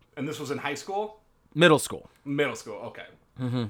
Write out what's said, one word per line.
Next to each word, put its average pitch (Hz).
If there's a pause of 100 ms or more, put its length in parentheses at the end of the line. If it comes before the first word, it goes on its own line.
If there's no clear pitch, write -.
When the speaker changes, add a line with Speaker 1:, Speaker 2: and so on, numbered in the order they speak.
(160)
Speaker 1:
And 139
this 151
was 143
in 127
high 143
school? 202 (340)
Speaker 2:
Middle 156
school. - (160)
Speaker 1:
Middle 143
school, 110
okay. 107 (340)
Speaker 2:
Mm-hmm. 123